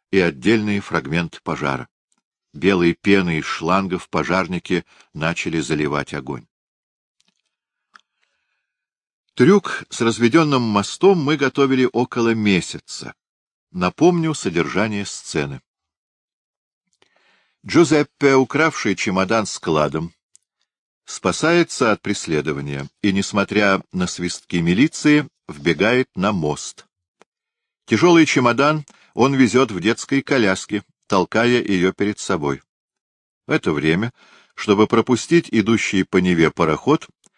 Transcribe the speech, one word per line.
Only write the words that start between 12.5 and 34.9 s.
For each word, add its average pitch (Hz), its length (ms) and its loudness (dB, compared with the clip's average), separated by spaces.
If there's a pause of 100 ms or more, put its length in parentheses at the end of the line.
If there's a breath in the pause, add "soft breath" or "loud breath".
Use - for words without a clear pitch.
Напомню 151 640 0
содержание 95 720 -4
сцены. 71 560 -8 (2000)
Джузеппе, 147 680 2
укравший 135 600 0
чемодан 95 520 -2
с - 100 -12
кладом, 78 560 -2 (920)
спасается 151 840 0
от - 120 -2
преследования 71 840 -4 (140)
и, 104 100 0
несмотря 98 680 0 (100)
на 90 140 -2
свистки - 520 -6
милиции, 139 720 2 (200)
вбегает 82 680 0
на 98 160 -2
мост. 76 540 -6 (1000)
Тяжелый 165 420 4
чемодан 139 580 2 (300 soft breath)
он 139 180 2
везет 123 380 4
в 92 80 -6
детской 117 420 -2
коляске, 104 640 0 (240)
толкая 113 540 2
ее 92 320 0
перед 101 260 -4
собой. 71 420 -4 (840)
В 131 60 -6
это 151 200 -2
время, 80 400 -2 (440 soft breath)
чтобы 208 320 2
пропустить 170 640 0